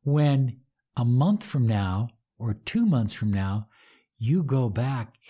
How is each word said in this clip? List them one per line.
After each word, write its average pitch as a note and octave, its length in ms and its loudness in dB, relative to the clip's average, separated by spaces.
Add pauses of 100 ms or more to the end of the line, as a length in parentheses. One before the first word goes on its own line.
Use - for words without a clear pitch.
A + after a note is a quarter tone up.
when C#3+ 580 2 (360)
a A#2+ 80 -2
month C#3+ 400 2
from B2+ 220 0
now G2+ 420 0 (300)
or A2 160 -4
two A#3 320 -2
months A#2 260 2
from G#2+ 200 -2
now, G2+ 360 -2 (480)
you D3 260 0
go C3 260 0
back A#2+ 500 -6 (120)